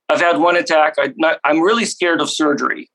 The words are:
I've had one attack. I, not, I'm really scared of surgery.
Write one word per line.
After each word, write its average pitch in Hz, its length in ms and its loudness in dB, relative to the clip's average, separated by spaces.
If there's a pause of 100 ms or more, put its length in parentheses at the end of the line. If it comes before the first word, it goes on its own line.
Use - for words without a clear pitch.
I've 151 120 2
had 170 180 2
one 175 180 2
attack. 156 420 2
I, 139 180 -2
not, 160 280 0
I'm 151 160 0
really 214 240 0
scared 170 360 -2
of 143 100 -4
surgery. - 640 -4